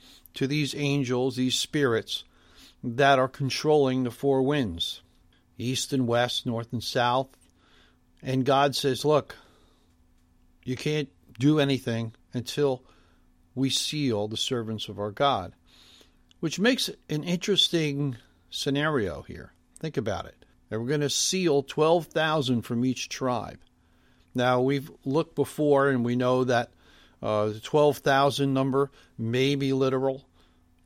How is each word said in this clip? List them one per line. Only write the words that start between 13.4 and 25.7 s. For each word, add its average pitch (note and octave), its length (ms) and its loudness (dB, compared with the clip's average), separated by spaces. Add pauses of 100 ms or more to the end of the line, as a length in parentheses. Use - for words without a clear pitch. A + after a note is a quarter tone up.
we C3+ 160 0
seal B2 560 -2
the G#2+ 100 -8
servants A2 520 -6
of G2 100 -12
our G#2 140 -6
God," G#2+ 420 -2 (840)
which D#3+ 180 -4
makes A3 320 0 (180)
an D3+ 140 -4
interesting D#3+ 920 0 (340)
scenario C#3 720 -2
here. - 300 -16 (260)
Think D#3+ 180 -8
about G#2 300 -2
it. - 180 -20 (240)
And A2 120 -6
we're A#2 80 -6
gonna D3 200 0
seal D#3+ 540 0
twelve D#3+ 460 2
thousand D#3 540 0
from A#2+ 220 -2
each B2+ 240 -4
tribe. B2 520 -6 (760)
Now, B2+ 260 2
we've C3+ 300 -2 (140)
looked D3+ 320 -2
before, C#3 520 4